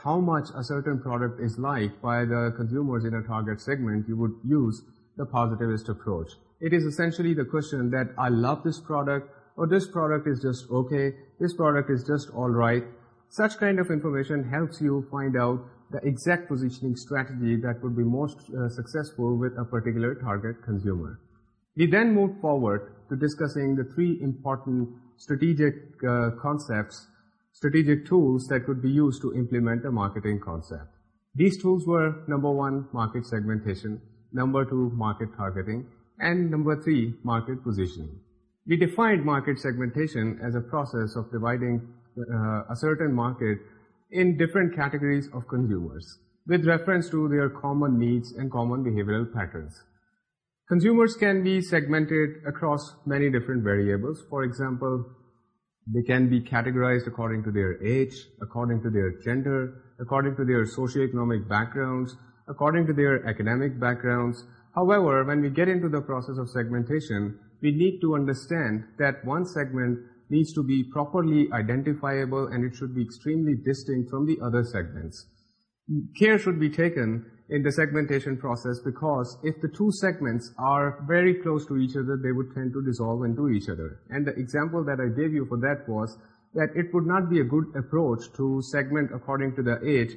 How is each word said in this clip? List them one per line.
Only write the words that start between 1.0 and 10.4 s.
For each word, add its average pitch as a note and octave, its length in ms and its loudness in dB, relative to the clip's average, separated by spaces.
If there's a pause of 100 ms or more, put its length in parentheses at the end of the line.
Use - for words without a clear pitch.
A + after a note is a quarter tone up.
is A2 180 -2
liked B2 440 -2
by A#2+ 240 0
the A#2 320 0
consumers B2 480 -2
in A2+ 80 -2
a A2 100 -4
target G#2+ 380 -4
segment, A2+ 480 -2
you A2+ 80 -2
would A2+ 260 0
use B2 400 2 (320)
the C#3+ 100 -6
positivist A2+ 640 0
approach. F#2+ 460 -6 (260)
It D#3+ 140 0
is E3 100 4
essentially E3+ 500 0
the C#3+ 120 0
question C#3 460 -2
that, B2+ 260 -2
"I C3 100 0
love B2 380 2
this D#3+ 160 -2
product," C#3+ 520 -2 (220)
or, E3 100 -2
"This F#3+ 280 2
product D3+ 340 0
is C3 140 0